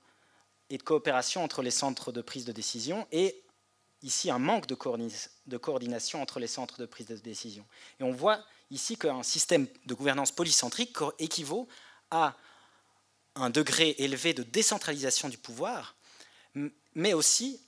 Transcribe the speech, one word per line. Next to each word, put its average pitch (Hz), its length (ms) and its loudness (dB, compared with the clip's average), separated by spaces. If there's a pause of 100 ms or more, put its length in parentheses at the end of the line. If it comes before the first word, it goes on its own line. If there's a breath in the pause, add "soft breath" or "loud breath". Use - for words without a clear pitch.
(680 soft breath)
et 135 80 -6
de - 60 -12
coopération 151 600 2
entre 143 200 -2
les 123 80 0
centres 135 400 -2
de 117 100 -6
prise 120 240 -10
de 120 60 -6
décision, 120 600 -4
et 185 300 2 (600)
ici 131 260 -2
un 127 80 2
manque 170 300 2
de 131 80 -4
coordi-, 117 540 -4 (180)
de 123 100 -8
coordination 123 640 -4
entre - 180 -6
les 120 60 -2
centres 123 340 -8
de 120 60 -6
prise 113 220 -16
de 113 80 -10
décision. 104 500 -12 (340 loud breath)
Et 135 40 -2
on 127 80 2
voit 202 340 2 (240 soft breath)
ici 139 260 -4
qu'un 135 280 0
système 151 440 4 (200)
de 123 80 -6
gouvernance 139 360 2
polycentrique 170 600 2
co-, 143 240 -2
équivaut 160 500 -4 (440 loud breath)
à 160 240 4 (1000 soft breath)
un 131 140 0
degré 151 480 4
élevé 139 380 0
de 123 80 -4
décentralisation 143 840 0
du 127 120 -8
pouvoir, 156 560 -8 (600 loud breath)
m-, 143 160 -4 (220)
mais 180 200 2
aussi 226 540 2